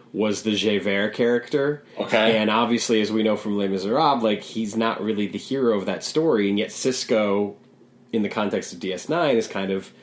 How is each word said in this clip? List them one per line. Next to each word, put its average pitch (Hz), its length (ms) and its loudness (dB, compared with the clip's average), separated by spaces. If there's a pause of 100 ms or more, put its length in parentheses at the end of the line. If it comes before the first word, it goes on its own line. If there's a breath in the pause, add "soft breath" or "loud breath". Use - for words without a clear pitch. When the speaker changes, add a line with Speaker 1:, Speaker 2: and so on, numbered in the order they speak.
(120)
Speaker 1:
was 104 300 -2
the 110 120 0
Javert 101 600 0
character. 139 680 0 (160 loud breath)
Speaker 2:
Okay. 110 380 2
Speaker 1:
And 107 140 2
obviously, 113 500 2
as 104 100 0
we 110 120 2
know 107 120 2
from 104 220 -2
Les 101 120 0
Miserables, 117 540 2
like, 107 200 0
he's 110 340 -6
not 113 260 0
really 104 240 -2
the 98 120 -8
hero 120 400 0
of 92 80 -4
that 92 180 -4
story, 127 460 2
and 101 80 2
yet - 100 0
Sisko, 104 880 0 (580)
in 113 100 2
the 104 60 0
context 104 440 -2
of 92 60 -14
D 92 140 -6
S 90 160 -8
nine, 151 280 2
is 110 120 0
kind 98 240 -4
of 95 200 -6 (100)